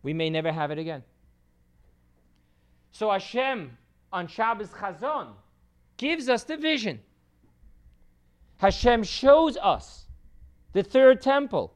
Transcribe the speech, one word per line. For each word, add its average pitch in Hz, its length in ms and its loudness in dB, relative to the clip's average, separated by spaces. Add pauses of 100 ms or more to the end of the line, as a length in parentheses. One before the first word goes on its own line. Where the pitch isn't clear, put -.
We 139 120 -6
may 160 160 -2
never 160 220 -2
have 151 200 -4
it 151 80 -8
again. 160 240 -10 (1900)
So 214 180 -2
Hashem, 196 640 -4 (360)
on 180 140 -6
Shabbos 226 420 -4
Chazon, 202 640 -8 (640)
gives 285 320 -4
us 247 160 0
the 320 100 -10
vision. 254 460 -4 (1600)
Hashem 226 460 2
shows 285 540 4
us - 460 -2 (680)
the 190 120 0
third 262 380 6
temple. 262 540 -2